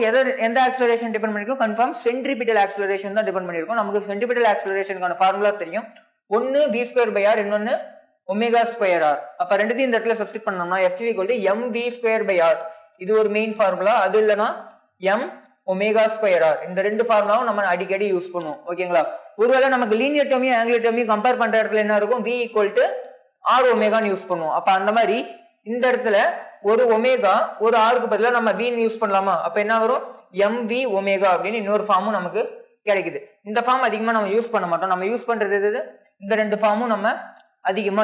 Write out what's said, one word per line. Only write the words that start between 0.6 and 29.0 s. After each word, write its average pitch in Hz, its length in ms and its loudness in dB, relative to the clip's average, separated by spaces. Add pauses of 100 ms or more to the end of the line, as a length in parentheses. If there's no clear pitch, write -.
ஆக்சலரேஷன் 233 480 0
டிபெண்ட் 214 200 -2
பண்ணிருக்கும்? 214 300 -4
கன்ஃபார்ம் 226 300 0 (120)
சென்ட்ரிபிட்டல் 233 560 0
ஆக்சலரேஷன் 196 560 -2
தான் 220 100 0
டிபெண்ட் 185 200 -4
பண்ணிருக்கும். 170 320 -4
நமக்கு 202 200 -2 (100)
சென்ட்ரிபிட்டல் 233 420 0
ஆக்சலரேஷனுக்கான 190 680 -4
ஃபார்முலா 196 320 2 (100)
தெரியும். 180 240 -8 (500)
ஒன்னு 262 240 0 (140)
வி 240 140 -2
ஸ்கொயர் 233 280 0
by 202 160 2
R, 233 120 2
இன்னொன்னு 208 300 -2 (580)
ஒமேகா 233 300 2 (100)
ஸ்கொயர் 185 380 0
ஆர். 143 100 0 (220)
அப்ப 202 180 2
ரெண்டுத்தையும் 240 280 0
இந்த 233 100 0
இடத்துல 226 220 -2
சப்ஸ்டிட்யூட் 214 280 -8
பண்ணோம்னா 180 300 -2 (140)
F 185 80 -10 (100)
equal 185 220 -2
to 254 40 0 (200)
M 226 40 -6 (140)
V 240 220 -4
square 220 340 0
by 185 80 2 (140)
R. 151 40 2 (480)
இது 190 80 -2 (100)
ஒரு 208 140 2
மெயின் 214 220 -2
ஃபார்முலா. 190 360 2 (120)
அது 190 160 2
இல்லைன்னா 214 260 2 (640)
எம் 247 140 0 (460)
ஒமேகா 214 420 2
ஸ்கொயர் 185 340 2
ஆர். 147 100 2 (100)
இந்த 180 200 -4
ரெண்டு 220 200 0
ஃபார்முலாவும் 214 420 2
நம்ம 202 240 -2
அடிக்கடி 190 400 -2
யூஸ் 180 200 -6
பண்ணுவோம், 156 240 -6 (120)
ஓகேங்களா? 180 320 0 (400)
ஒருவேளை 262 320 4
நமக்கு 240 260 0
லீனியர் 285 300 2
டேர்மையும் 254 280 2
ஆங்குலர் 233 260 0
டேர்மையும் 226 280 0
கம்பேர் 226 300 2
பண்ற 220 180 0
இடத்துல 214 240 0
என்ன 208 160 0
இருக்கும், 214 260 0
V 233 60 -2 (140)
equal 214 300 0
to 254 80 4 (760)
R - 20 4 (120)
ஒமேகான்னு 214 380 2
யூஸ் 185 200 -6
பண்ணுவோம். 165 260 -2
அப்ப 175 100 0 (100)
அந்த 196 200 0
மாதிரி 220 180 2 (560)
இந்த 240 200 0
இடத்துல 214 260 2 (520)
ஒரு 226 120 4 (120)
ஒமேகா 220 380 2 (320)
ஒரு 226 120 4 (100)
ஆருக்கு 233 260 2
பதிலா 214 240 2
நம்ம 226 220 2
வின்னு 233 260 -2
யூஸ் 226 160 -2